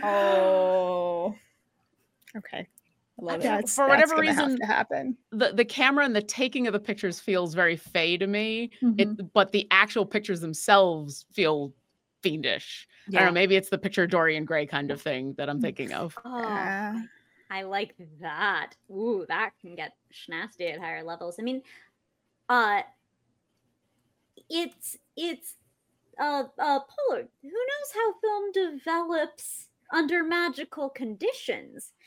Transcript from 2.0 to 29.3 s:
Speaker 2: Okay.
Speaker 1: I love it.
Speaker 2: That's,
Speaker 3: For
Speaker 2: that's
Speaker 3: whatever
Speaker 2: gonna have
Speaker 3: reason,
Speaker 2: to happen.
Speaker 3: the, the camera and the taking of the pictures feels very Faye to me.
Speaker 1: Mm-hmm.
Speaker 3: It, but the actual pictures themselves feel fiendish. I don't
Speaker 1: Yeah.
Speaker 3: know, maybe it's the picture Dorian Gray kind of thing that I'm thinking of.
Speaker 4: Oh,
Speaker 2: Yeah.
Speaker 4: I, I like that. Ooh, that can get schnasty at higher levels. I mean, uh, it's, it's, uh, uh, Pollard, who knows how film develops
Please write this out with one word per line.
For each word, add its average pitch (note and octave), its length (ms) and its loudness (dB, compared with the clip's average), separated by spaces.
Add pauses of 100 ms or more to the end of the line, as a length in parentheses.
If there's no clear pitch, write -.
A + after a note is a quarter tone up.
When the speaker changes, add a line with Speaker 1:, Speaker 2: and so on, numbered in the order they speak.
Speaker 2:
Okay. - 320 -12 (520)
Speaker 1:
I - 40 -12
love E3+ 160 -4
it. - 40 -2
Speaker 2:
That's, A3 320 0
Speaker 3:
For C4+ 120 4
Speaker 2:
that's C4+ 40 6 (180)
Speaker 3:
whatever D#4+ 120 0
Speaker 2:
gonna D#4 120 2
have C#4 140 2
Speaker 3:
reason, C4 120 0
Speaker 2:
to A3+ 60 -4
happen. - 520 -2 (140)
Speaker 3:
the, A3 220 2
the A#3 120 4
camera C#4 400 2
and A#3+ 100 0
the G#3 60 4
taking B3+ 460 -2
of G3+ 60 0
the G#3 60 -2
pictures G3+ 400 -4
feels F3+ 340 -2
very E3+ 240 4
Faye E3+ 400 0
to G3 100 0
me. A3 440 -2 (120)
Speaker 1:
Mm-hmm. A3 160 4
Speaker 3:
It, G#3 340 0
but G3 180 6
the G3+ 200 2
actual G3+ 340 6
pictures G3+ 360 -2
themselves E3 920 4
feel D3+ 420 0 (500)
fiendish. C#3 640 -4 (200)
I G3+ 40 -10
don't F#3 100 4
Speaker 1:
Yeah. F#3 60 8
Speaker 3:
know, F3 60 6
maybe F#3 220 4
it's F#3+ 140 0
the F#3+ 80 0
picture F#3+ 300 0
Dorian D#3+ 380 2
Gray D3+ 200 -2
kind C#3+ 260 -4
of C#3+ 100 -6
thing C3+ 360 -4
that C#3+ 120 -4
I'm C#3+ 120 -4
thinking C#3 320 -4
of. - 320 -8
Speaker 4:
Oh, B3 160 -8
Speaker 2:
Yeah. G#3 600 -4 (480)
Speaker 4:
I, F#3+ 100 -8
I - 20 -8
like G3 340 -6 (240)
that. E3+ 540 -4 (160)
Ooh, G3 400 -2
that G3+ 220 -2 (100)
can F3 140 -18
get D#3 180 -10 (180)
schnasty E3+ 600 -8
at E3 60 -10
higher E3 240 -10
levels. E3+ 360 -10
I A3 40 -8
mean, B3+ 180 -4 (880)
uh, A3 320 4 (1700)
it's, - 480 -6 (180)
it's, E4 400 -8 (640)
uh, D4 240 0 (160)
uh, C#4 200 2
Pollard, G4+ 480 -4 (140)
who C#4 80 -18
knows C5+ 440 -4
how A4 260 0
film G#4 320 -2
develops E4 1160 -4 (260)